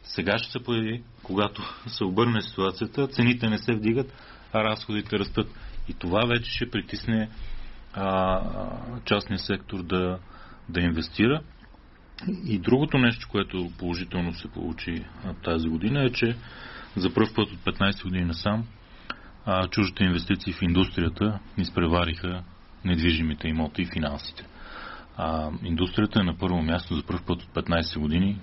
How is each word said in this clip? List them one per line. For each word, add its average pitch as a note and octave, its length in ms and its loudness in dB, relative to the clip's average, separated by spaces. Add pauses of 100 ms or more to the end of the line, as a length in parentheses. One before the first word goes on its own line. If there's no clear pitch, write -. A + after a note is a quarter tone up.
Сега G2 360 0
ще - 140 -6
се A#2 120 -6
появи, A#2 380 0 (200)
когато G2+ 400 0 (160)
<laughs> - 80 -18
се A2+ 180 -2
обърне G#2+ 380 4
ситуацията, G#2 680 -2
цените A#2+ 420 4
не G#2+ 80 2
се - 160 0
вдигат, A#2 380 2 (400)
а A2 120 2
разходите G#2+ 540 0
растат. G#2 300 0 (400)
И F#2+ 60 -6
това G2 320 2
вече A#2 240 0
ще A#2+ 200 -4
притисне, A2 580 -2 (680)
а, F#2+ 460 2 (640)
частния G2+ 340 0
сектор F#2+ 440 -4
да, F#2 360 0 (500)
да - 120 0
инвестира. A#2+ 600 2 (1040)
И G#2+ 120 2
другото C3 400 4
нещо, A#2+ 320 2
което F#2 480 -2
положително F2 560 -2
се - 140 -10
получи, E2 560 -6 (200)
а, F2+ 100 -6
тази E2 340 0
година, A2 360 2
е, B2 60 4
че A#2+ 260 2 (600)
за F2+ 180 2
пръв G#2+ 200 4
път - 180 2
от F2 120 -12
петнайсет G2 380 2
години F2+ 220 0
насам, G#2 400 0 (800)
а, F#2 240 2
чуждите G2 360 2
инвестиции F2 480 2
в - 100 -4
индустрията F2+ 760 2 (200)
изпревариха F2 840 2 (420)
недвижимите E2 640 2
имоти D#2+ 340 -2
и F2 40 0
финансите. D2+ 600 -6 (720)
А, D#2+ 340 -2 (140)
индустрията F2+ 560 2
е F#2+ 40 4
на E2+ 140 0
първо F2+ 240 2
място E2 320 0
за D2 80 0
пръв F2 220 -4
път E2+ 180 -2
от - 120 -18
петнайсет E2 440 0
години F2+ 440 2